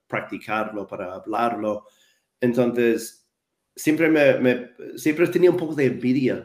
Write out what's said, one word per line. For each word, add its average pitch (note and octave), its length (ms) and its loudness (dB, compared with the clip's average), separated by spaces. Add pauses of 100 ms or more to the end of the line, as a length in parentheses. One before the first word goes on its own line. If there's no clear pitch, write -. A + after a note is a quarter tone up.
practicarlo, G#2+ 800 -6
para G2 260 -10
hablarlo. G#2+ 720 -4 (560)
Entonces A#2 880 0 (460)
siempre D#3 340 0
me, C#3+ 300 4
me, B2 300 0 (280)
siempre D#3+ 300 0
tenía F3+ 240 4
un E3+ 60 2
poco D#3+ 180 -4
de C#3 100 2
envidia B2 600 0